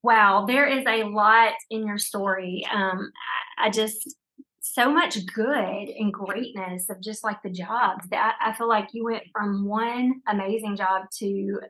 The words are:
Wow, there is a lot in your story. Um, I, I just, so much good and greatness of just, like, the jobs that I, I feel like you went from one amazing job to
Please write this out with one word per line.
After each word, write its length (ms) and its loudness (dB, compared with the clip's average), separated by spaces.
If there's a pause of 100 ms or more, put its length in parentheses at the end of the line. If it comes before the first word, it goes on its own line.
Wow, 440 6
there 220 4
is 180 0
a 200 2
lot 480 6 (160)
in 180 -4
your 100 -4
story. 720 -4
Um, 440 -2 (440)
I, 100 2
I 20 4
just, 440 -4 (460)
so 320 0
much 340 0
good 640 -2 (100)
and 140 0
greatness 800 -6
of 120 -10
just, 220 -10
like, 180 -4
the 100 -8
jobs 580 -2
that 320 2
I, 80 0
I 40 -4
feel 140 -2
like 240 2
you 140 -6
went 260 -4
from 320 -2
one 520 0 (120)
amazing 480 -2
job 280 0 (160)
to 500 -2